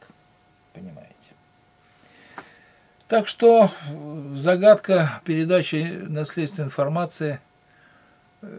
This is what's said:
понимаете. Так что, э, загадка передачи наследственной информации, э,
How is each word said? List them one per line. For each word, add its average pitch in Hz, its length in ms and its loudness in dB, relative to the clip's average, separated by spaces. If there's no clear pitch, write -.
понимаете. - 420 -20
Так 220 220 0
что, 226 420 6
э, 147 480 -12
загадка 180 880 2
передачи 165 840 -2
наследственной 151 560 -6
информации, 151 760 -4
э, 208 60 -18